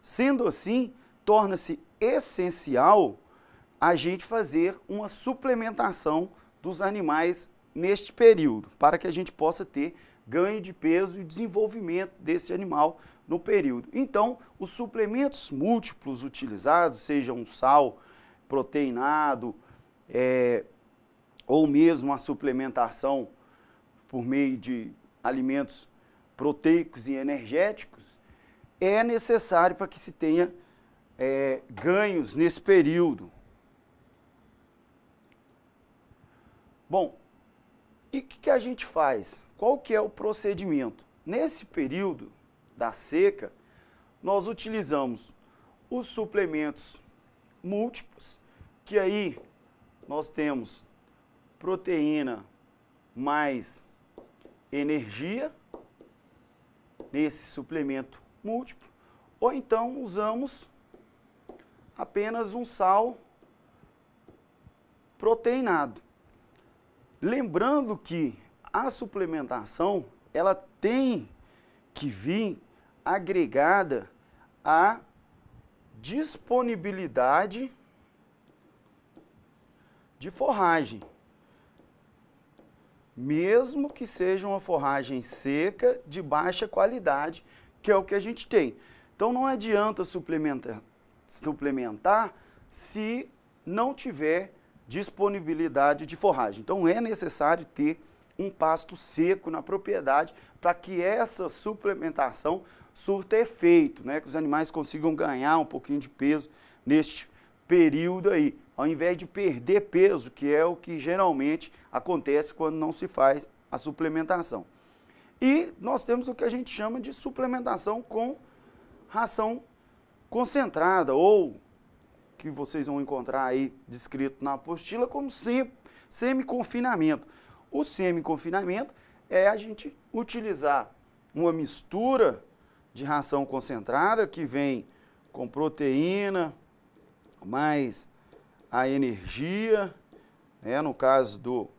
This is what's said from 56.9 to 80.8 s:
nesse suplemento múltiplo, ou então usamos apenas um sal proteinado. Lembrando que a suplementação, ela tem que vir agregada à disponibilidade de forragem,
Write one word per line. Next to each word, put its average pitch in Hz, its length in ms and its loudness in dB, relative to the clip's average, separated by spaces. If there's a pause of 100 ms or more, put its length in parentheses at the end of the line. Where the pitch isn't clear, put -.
nesse 147 400 -2
suplemento 139 680 -8 (220)
múltiplo, 233 440 -8 (520)
ou 240 120 2
então 254 500 -2
usamos 220 680 -4 (1300)
apenas 214 560 -4
um 240 100 -6
sal 214 540 2 (2000)
proteinado. 226 800 0 (1200)
Lembrando 226 800 0
que 160 400 -4 (340)
a 247 200 -2
suplementação, 160 1120 -4 (260)
ela 185 220 2
tem 226 720 0 (640)
que - 160 -8
vir 156 540 -4 (420)
agregada 165 1040 2 (560)
à 180 380 4 (1000)
disponibilidade 196 1700 -2 (2500)
de - 100 -12
forragem, 165 720 2 (2250)